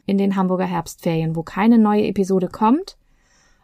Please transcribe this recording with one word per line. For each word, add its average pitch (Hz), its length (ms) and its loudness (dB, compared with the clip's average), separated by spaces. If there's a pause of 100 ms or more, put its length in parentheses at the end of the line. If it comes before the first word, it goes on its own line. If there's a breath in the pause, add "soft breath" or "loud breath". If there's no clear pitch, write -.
in 196 100 0
den 196 200 0
Hamburger 185 280 0
Herbstferien, 165 720 -4
wo 165 60 -6
keine 226 340 2
neue 208 300 4
Episode 190 420 0
kommt. 254 480 -2 (680)